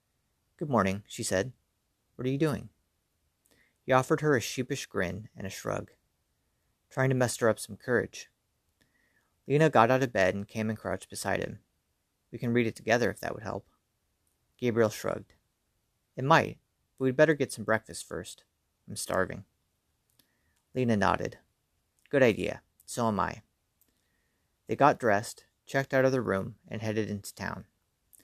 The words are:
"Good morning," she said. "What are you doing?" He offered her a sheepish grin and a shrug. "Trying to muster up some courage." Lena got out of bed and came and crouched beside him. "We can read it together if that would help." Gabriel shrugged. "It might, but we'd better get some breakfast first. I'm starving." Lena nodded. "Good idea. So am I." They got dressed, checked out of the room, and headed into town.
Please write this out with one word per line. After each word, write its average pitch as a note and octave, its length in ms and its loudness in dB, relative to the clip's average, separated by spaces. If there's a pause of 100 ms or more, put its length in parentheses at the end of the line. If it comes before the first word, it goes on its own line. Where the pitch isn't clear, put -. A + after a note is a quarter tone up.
(580)
"Good D#3 120 -6
morning," G2+ 380 0
she - 140 -12
said. G#2+ 320 -2 (600)
"What B2+ 120 -8
are C3 40 -2
you C#3 80 -2
doing?" C#3+ 300 -2 (1120)
He - 80 -6
offered C3 300 4
her D3+ 160 2
a A2+ 40 0
sheepish - 460 -6
grin G2 480 -6
and G2+ 120 -10
a F#2+ 40 -10
shrug. G2+ 420 -8 (1000)
"Trying C3 180 0
to C3+ 80 2
muster B2 320 2
up G#2+ 100 2
some - 200 -12
courage." - 520 -2 (1160)
Lena D3 240 4
got A#2 200 6
out C3 120 2
of B2+ 100 -2
bed F#2+ 220 4
and G2 120 -8
came A2 220 -6
and A2 100 -4
crouched - 320 -8
beside G2 300 -4
him. G#2 200 -8 (680)
"We - 80 -12
can A#2+ 140 -2
read A#2+ 140 2
it G#2+ 100 -6
together A2 340 2
if - 100 -8
that - 140 -8
would - 80 -14
help." G2+ 240 -10 (880)
Gabriel A2+ 340 2
shrugged. - 440 -8 (840)
"It C3 80 -4
might, D3 340 2 (400)
but C3 60 -2
we'd C3 120 0
better D3+ 180 6
get C#3 180 -2
some A2 120 -10
breakfast G#2+ 420 -2
first. - 380 -12 (440)
I'm G2 80 -12
starving." F#2 480 -4 (1300)
Lena A#2+ 220 2
nodded. F#2+ 420 0 (720)
"Good C#3 120 4
idea. F#2 400 2 (240)
So A#2 220 -2
am G#2 100 0
I." E2+ 240 -4 (1200)
They A#2+ 100 -4
got C#3 240 4
dressed, G#2+ 440 0 (220)
checked C3+ 260 -4
out C3+ 120 4
of C3 80 2
the C3 80 0
room, G2+ 360 -2 (120)
and G#2+ 140 -10
headed A2 280 -4
into G#2 240 -10
town. F2+ 300 -10 (600)